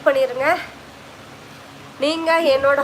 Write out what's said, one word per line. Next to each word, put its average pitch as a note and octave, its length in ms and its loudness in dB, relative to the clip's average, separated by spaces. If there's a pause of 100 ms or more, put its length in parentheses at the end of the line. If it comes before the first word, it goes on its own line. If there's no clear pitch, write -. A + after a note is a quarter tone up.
பண்ணிடுங்க. C4+ 500 2 (1400)
நீங்க E4 420 0
என்னோட C#4 420 2